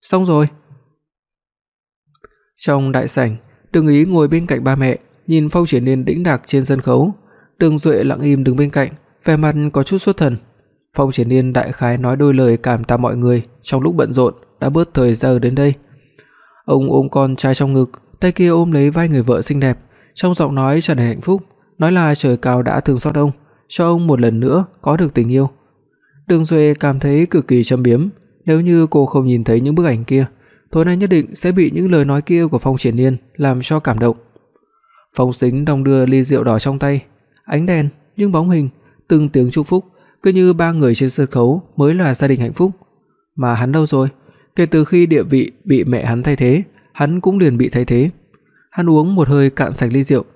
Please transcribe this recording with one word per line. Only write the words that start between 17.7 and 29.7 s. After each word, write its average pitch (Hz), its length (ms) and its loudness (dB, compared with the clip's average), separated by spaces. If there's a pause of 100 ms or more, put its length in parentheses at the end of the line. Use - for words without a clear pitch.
ngực, 131 180 0 (280)
tay 180 120 0
kia 180 160 0
ôm 170 240 2
lấy 143 180 2
vai 165 200 -2
người 139 120 0
vợ 117 200 0
xinh 139 180 -4
đẹp, 131 200 -2 (340)
trong 180 200 -2
giọng 143 220 -2
nói 135 260 0
tràn 160 160 -2
đầy 117 100 0
hạnh 113 140 -6
phúc, 190 220 -2 (340)
nói 160 140 0
là 165 240 2
trời 123 220 0
cao 123 260 0
đã - 160 -2
thương 135 200 -2
xót 151 160 -4
ông, 147 160 2 (360)
cho 170 200 -2
ông 170 200 0
một 139 120 2
lần 113 200 2
nữa 139 260 0 (160)
có 147 160 -2
được 170 160 -2
tình 117 180 0
yêu. 135 180 0 (800)
Đường 165 180 2
Duệ 151 340 2
cảm 139 200 -2
thấy 143 260 2
cực 170 220 0
kỳ 123 160 2
châm 123 200 -2
biếm, 123 240 2 (380)
nếu 160 160 2
như 170 260 2
cô 143 180 2
không 131 200 0
nhìn 123 180 0
thấy 117 180 2
những 147 140 -2